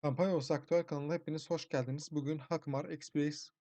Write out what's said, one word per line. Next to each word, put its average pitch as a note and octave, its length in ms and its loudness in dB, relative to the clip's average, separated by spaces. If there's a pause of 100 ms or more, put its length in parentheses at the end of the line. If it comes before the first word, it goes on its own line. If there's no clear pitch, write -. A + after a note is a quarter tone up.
Kampanya D#3+ 300 2
Odası D3+ 200 2
Aktüel E3 280 2
kanalına D3 320 -2
hepiniz D#3+ 360 -4
hoş E3 180 -2
geldiniz. C3 440 -2
Bugün D3+ 260 0
Hakmar C#3+ 500 -2
Express D3 600 -2 (120)